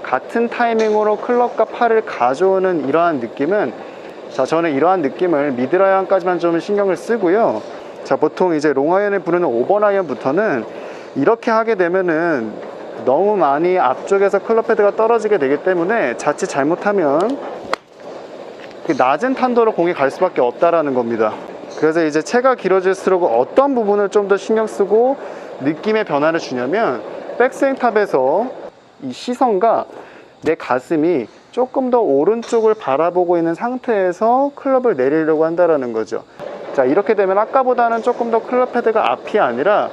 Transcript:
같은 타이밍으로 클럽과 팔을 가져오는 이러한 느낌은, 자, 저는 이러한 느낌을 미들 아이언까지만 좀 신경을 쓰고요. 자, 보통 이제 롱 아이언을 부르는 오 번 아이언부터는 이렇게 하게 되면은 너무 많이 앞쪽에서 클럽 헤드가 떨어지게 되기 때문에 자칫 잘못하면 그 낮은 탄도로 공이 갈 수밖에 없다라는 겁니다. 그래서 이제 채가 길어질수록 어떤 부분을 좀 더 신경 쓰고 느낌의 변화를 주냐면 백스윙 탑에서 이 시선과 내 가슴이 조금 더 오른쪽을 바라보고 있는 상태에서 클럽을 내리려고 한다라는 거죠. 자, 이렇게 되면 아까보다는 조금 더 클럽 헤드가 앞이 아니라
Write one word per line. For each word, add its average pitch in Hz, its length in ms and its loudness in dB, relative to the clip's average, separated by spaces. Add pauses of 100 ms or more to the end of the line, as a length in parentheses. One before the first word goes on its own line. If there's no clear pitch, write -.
같은 233 460 -2
타이밍으로 220 640 0
클럽과 240 480 0
팔을 220 400 0
가져오는 180 840 0
이러한 156 360 2
느낌은, 143 500 -2 (600)
자, 131 120 0
저는 160 280 0
이러한 165 300 2
느낌을 143 500 0
미들 127 280 0
아이언까지만 190 580 2
좀 170 200 2
신경을 196 380 0
쓰고요. 190 640 0 (420)
자, 139 140 0
보통 156 380 0
이제 147 180 2
롱 139 200 2
아이언을 202 260 0
부르는 170 280 0
오 120 180 0
번 208 200 2
아이언부터는 160 800 0 (500)
이렇게 202 340 2
하게 226 260 2
되면은 170 760 0 (540)
너무 185 320 2
많이 170 420 2
앞쪽에서 190 600 2
클럽 220 300 0
헤드가 202 280 2
떨어지게 214 400 2
되기 143 260 0
때문에 180 540 0
자칫 151 300 -2
잘못하면 175 880 0 (1500)
그 160 120 -2
낮은 151 360 2
탄도로 240 380 2
공이 175 220 0
갈 135 180 0
수밖에 170 300 -2
없다라는 147 520 2
겁니다. 117 380 0 (460)
그래서 160 280 2
이제 156 160 0
채가 247 340 2
길어질수록 185 680 2
어떤 208 520 2
부분을 202 340 0
좀 208 160 2
더 196 120 2
신경 220 280 0
쓰고 214 520 2 (440)
느낌의 196 440 -2
변화를 156 340 0
주냐면 143 640 -2 (340)
백스윙 269 380 2
탑에서 202 720 0 (540)
이 254 80 -8
시선과 226 720 0 (560)
내 156 140 0
가슴이 151 720 0 (240)
조금 254 400 -2
더 247 80 4
오른쪽을 220 760 2
바라보고 175 640 0
있는 165 160 0
상태에서 233 1040 0
클럽을 254 400 2
내리려고 156 500 2
한다라는 160 480 2
거죠. 110 300 -4 (500)
자, 131 120 4
이렇게 190 280 2
되면 196 240 2
아까보다는 233 640 0
조금 233 300 -2
더 226 100 0
클럽 247 340 -2
헤드가 220 360 0
앞이 - 260 -4
아니라 143 560 2